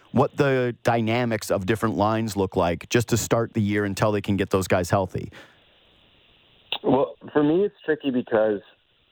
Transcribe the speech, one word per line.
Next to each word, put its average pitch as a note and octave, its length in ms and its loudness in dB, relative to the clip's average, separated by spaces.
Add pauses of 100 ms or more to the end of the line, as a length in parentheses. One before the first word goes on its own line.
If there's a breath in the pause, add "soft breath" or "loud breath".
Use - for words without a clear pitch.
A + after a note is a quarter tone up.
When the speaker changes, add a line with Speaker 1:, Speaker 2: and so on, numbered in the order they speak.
(100)
Speaker 1:
what C3+ 260 0
the C3 460 2
dynamics A#2 680 0
of F#2+ 120 0
different A2 320 0
lines G#2+ 400 0
look F#2+ 200 -2
like F2 320 -2
just A#2+ 220 0
to A#2+ 60 2
start A#2 380 0
the A2+ 80 0
year G#2 220 0
until G2+ 260 -2
they G#2 100 0
can G2+ 160 -2
get F#2+ 140 -2
those F#2+ 160 -4
guys F#2 240 0
healthy. - 400 -2 (1500 loud breath)
Speaker 2:
Well, - 320 2 (180)
for D3+ 100 4
me, E3 220 4
it's G#3 100 -4 (100)
tricky D3 260 -2
because A2 500 0 (520)